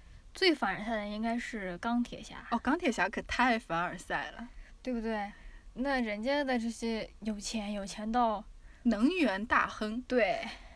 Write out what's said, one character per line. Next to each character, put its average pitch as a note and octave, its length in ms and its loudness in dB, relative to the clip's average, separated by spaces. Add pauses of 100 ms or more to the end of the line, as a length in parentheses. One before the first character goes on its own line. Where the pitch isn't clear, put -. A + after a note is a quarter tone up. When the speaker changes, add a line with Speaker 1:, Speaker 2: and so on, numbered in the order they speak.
(340)
Speaker 1:
最 F#4 200 4
凡 G3+ 220 0
尔 - 80 -6
赛 A3+ 120 -2
的 G#3 120 -4
应 G#3+ 140 -6
该 A#3 160 0
是 F#3+ 400 -6
钢 A#3 240 0
铁 - 200 -6
侠。 - 280 -14
Speaker 2:
哦， A3+ 80 0
钢 C#4+ 200 2
铁 F4 140 2
侠 F#3 160 2
可 G3+ 140 -4
太 A#3+ 360 4
凡 E3+ 220 -2
尔 F3 180 -2
赛 E3 340 -4
了。 A#3 160 -12 (340)
Speaker 1:
对 B3+ 120 -6
不 A#3 60 -2
对？ G#3+ 320 -2 (440)
那 C4 260 0
人 G#3+ 200 -2
家 C#4 220 2
的 C4 140 2
这 A3+ 120 0
些 A3+ 400 -4 (100)
有 G#3 200 -4
钱， G#3 320 -4
有 G3+ 140 -4
钱 G#3+ 260 -6
到 A3+ 320 4 (400)
Speaker 2:
能 A3 260 6
源 A#3 360 2
大 C4 220 6
亨。 G#3+ 400 -4
Speaker 1:
对。 G3 340 4 (340)